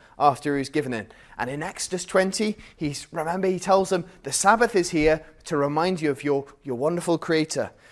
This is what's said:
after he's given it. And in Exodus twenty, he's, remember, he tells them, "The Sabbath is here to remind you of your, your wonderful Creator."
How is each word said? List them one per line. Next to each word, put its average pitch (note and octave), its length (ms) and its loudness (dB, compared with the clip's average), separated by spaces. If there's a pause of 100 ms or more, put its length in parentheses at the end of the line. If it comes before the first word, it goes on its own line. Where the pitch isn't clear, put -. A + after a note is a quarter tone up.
(180)
after C#3+ 400 2
he's C3+ 100 -2
given C3+ 260 -2
it. G#2+ 200 -8 (240)
And A#2+ 120 -4
in C#3+ 140 -6
Exodus - 400 -8
twenty, G3 540 0 (180)
he's, C#3+ 380 -6
remember, F3 340 -2
he F#3 100 0
tells F#3+ 300 2
them, F3+ 160 -2 (200)
"The C3+ 100 -6
Sabbath A3+ 420 4
is F3 140 2
here D#3 340 2 (220)
to E3+ 100 -4
remind D3+ 460 0
you D3+ 100 0
of C3 100 -4
your, C#3 260 -2 (160)
your C3 120 -6
wonderful E3 420 0
Creator." D#3 540 -2 (200)